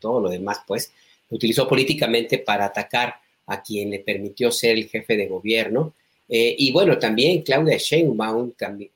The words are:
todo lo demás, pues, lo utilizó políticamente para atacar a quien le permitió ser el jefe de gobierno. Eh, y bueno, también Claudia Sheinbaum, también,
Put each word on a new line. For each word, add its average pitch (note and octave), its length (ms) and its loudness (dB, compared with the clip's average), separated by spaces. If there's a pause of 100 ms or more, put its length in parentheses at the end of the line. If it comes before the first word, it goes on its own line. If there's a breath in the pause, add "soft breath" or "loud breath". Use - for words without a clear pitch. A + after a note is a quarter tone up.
todo A#2 200 0
lo G2 80 0
demás, F#2 380 -4
pues, A2 260 -6 (380 soft breath)
lo A2+ 60 -4
utilizó A2+ 320 2
políticamente C3 720 2
para G2+ 260 0
atacar A2+ 500 -4 (300 soft breath)
a G2 160 -6
quien G#2 300 -6
le G2+ 80 -6
permitió G2+ 540 -4
ser A#2 260 2
el A2 100 -6
jefe A2+ 280 -2
de G2+ 100 0
gobierno. A2 680 -2 (340)
Eh, A#2 280 2
y C3+ 140 2
bueno, E3 260 4
también C3 460 2
Claudia D3 340 2
Sheinbaum, A#2+ 760 0
también, G2+ 440 -10